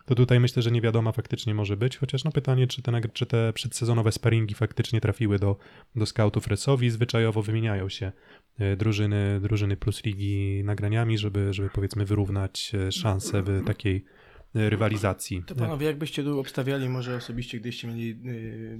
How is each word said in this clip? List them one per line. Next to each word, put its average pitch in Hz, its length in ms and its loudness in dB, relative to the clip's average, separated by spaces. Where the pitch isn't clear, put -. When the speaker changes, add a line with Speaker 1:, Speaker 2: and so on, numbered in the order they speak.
Speaker 1:
to 131 100 2
tutaj 123 260 8
myślę, 123 220 4
że 117 80 2
niewiadoma 113 420 2
faktycznie 110 420 -2
może 104 220 0
być, 120 200 -2
chociaż 127 280 -4
no 156 80 0
pytanie, 127 340 2
czy 127 160 -6
te 120 100 -2
nag-, 117 200 -2
czy - 140 -4
te 113 260 2
przedsezonowe 113 600 0
sparingi 113 420 2
faktycznie - 460 0
trafiły 101 380 2
do, 101 180 2
do 107 100 2
scoutów 104 400 2
Resowi. 123 440 2
Zwyczajowo 113 520 2
wymieniają 104 460 -2
się, 92 240 -6
e, 98 180 2
drużyny, 104 640 2
drużyny 101 340 0
Plus - 280 -2
Ligi 98 600 -2
nagraniami, 104 540 0
żeby, 101 360 0
żeby 98 160 -2
powiedzmy 104 340 -2
wyrównać, 98 680 0
e, 95 40 -2
szanse 98 500 0
w 98 240 0
takiej, 98 380 -2
e, 107 160 2
rywalizacji. 101 760 0
Speaker 2:
To - 80 -12
panowie, 139 320 -2
jakbyście 151 380 -4
tu 143 160 -2
obstawiali, 135 480 -2
może 127 280 -4
osobiście, 120 440 -8
gdyście 117 280 -10
mieli, 117 220 -6
y, 113 680 -10